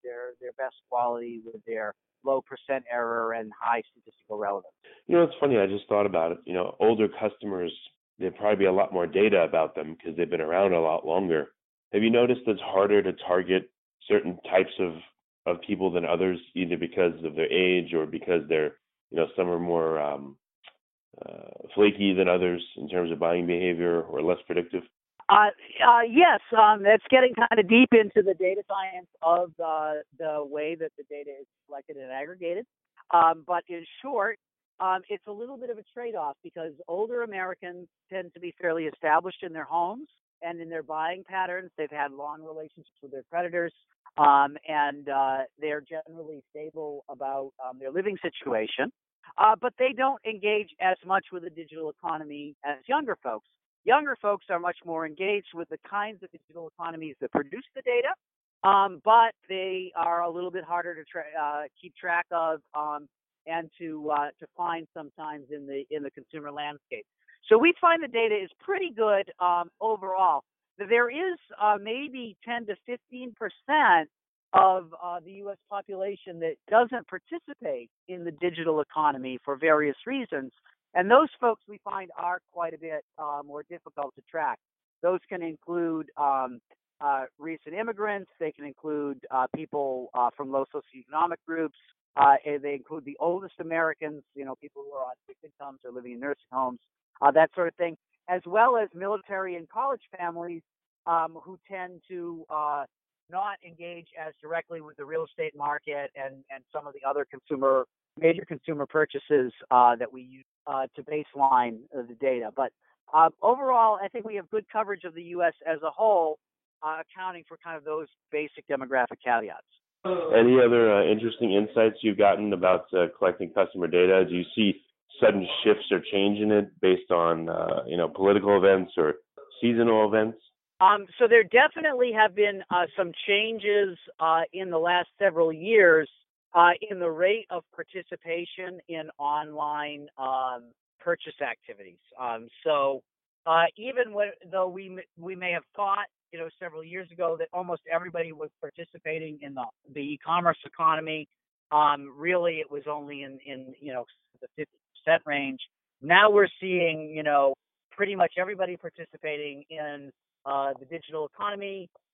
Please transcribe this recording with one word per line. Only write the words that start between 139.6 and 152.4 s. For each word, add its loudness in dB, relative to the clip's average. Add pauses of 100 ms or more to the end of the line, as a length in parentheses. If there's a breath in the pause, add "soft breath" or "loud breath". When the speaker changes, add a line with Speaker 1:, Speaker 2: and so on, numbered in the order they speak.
Speaker 1:
um, -4 (300)
purchase -6
activities. -10 (200)
Um, -8 (140)
so, 0 (440)
uh, 4 (100)
even -4
when, -2 (220)
though 0
we -12
m-, -16 (160)
we -12
may -6
have -4 (100)
thought, -2 (240)
you -16
know, -10 (120)
several -12
years -12
ago -2
that -6
almost -6 (100)
everybody -4
was -12 (100)
participating -12
in -14
the, -8 (300)
the -10
e-commerce -2
economy, -2 (460)
um, 2
really 0